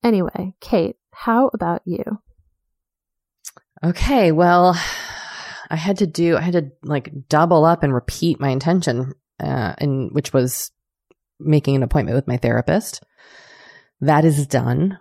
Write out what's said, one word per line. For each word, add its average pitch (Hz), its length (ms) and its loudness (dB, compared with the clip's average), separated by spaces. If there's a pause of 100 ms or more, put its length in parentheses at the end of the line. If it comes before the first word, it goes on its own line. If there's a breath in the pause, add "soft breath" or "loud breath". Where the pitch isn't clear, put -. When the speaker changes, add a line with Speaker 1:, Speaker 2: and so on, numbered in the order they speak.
Speaker 1:
Anyway, 190 560 -2
Kate, - 360 -2 (160)
how 240 400 0
about 175 320 -4
you? 175 180 -6 (1800)
Speaker 2:
Okay, 180 500 2
well, 175 480 4 (920 loud breath)
I 160 60 -4
had 185 220 -2
to 202 80 2
do, 165 300 0
I - 60 2
had 175 120 -2
to, 156 160 0 (120)
like, 139 280 -4 (180)
double 160 360 4
up 170 180 4
and 143 100 2
repeat 143 480 -2
my 139 100 0
intention, 135 640 0 (240)
uh, - 420 -4
in, 135 320 -2
which 143 200 -4
was 127 380 -2 (680)
making 143 380 2
an 131 60 0
appointment 120 340 -2
with 139 120 -2
my 123 80 -2
therapist. 123 680 -2 (960 loud breath)
That 147 240 4
is 147 220 2
done 139 540 0